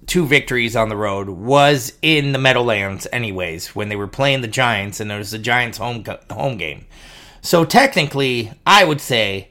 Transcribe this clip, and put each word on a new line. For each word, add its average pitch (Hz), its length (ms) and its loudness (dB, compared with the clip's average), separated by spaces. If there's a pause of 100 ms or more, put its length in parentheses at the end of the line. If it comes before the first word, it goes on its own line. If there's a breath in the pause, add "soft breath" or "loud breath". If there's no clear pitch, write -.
two 175 180 0
victories 123 520 0
on 113 120 2
the 107 80 -6
road 101 320 -4
was 131 720 2
in 147 300 2
the 135 80 0
Meadowlands 120 720 0
anyways, 92 640 -6
when 107 140 -6
they 104 80 -6
were 101 100 -6
playing 135 340 0
the 120 60 -4
Giants, 104 540 -2
and 104 100 -6
it 104 80 -6
was 104 140 -10
the 110 60 -8
Giants' 120 400 -2
home 117 260 -8
co-, - 160 -10 (100)
home 123 280 -4
game. 78 280 -10 (540 loud breath)
So 165 240 2
technically, 139 880 2 (120)
I 196 200 8
would 151 160 0
say 101 500 -2